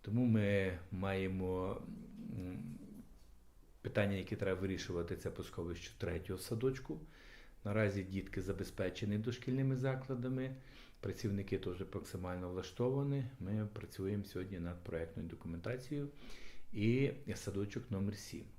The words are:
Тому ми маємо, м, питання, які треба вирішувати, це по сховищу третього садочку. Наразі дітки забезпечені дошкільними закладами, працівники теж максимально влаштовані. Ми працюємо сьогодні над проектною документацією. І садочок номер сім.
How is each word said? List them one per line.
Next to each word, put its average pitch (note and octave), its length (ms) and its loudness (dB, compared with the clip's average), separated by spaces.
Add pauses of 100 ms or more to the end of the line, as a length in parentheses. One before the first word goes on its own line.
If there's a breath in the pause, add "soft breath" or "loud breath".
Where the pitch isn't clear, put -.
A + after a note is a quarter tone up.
Тому A#2+ 240 4
ми G2+ 520 6 (140)
маємо, F#2 880 2 (560)
м, F#2 400 -6 (1040)
питання, G2+ 360 4
які F#2 180 -2
треба F#2+ 260 2
вирішувати, F2+ 540 0
це E2+ 140 -4
по F2 140 -6
сховищу E2+ 540 -4
третього F2 420 -2
садочку. C3 600 0 (640 loud breath)
Наразі G2+ 400 4
дітки F#2+ 380 -2
забезпечені G2 760 0
дошкільними C3 580 2
закладами, C3 800 0 (440 loud breath)
працівники G2 580 0
теж F#2 260 -2 (100)
максимально F2+ 560 -2
влаштовані. C3 760 2 (140)
Ми G#2 340 0
працюємо G2+ 500 0
сьогодні F#2 360 -4
над E2+ 240 -4
проектною E2 460 -2
документацією. B2 800 -4 (640 loud breath)
І A#2+ 380 6 (240)
садочок G2+ 560 -2
номер G2 260 2
сім. - 260 -8 (160)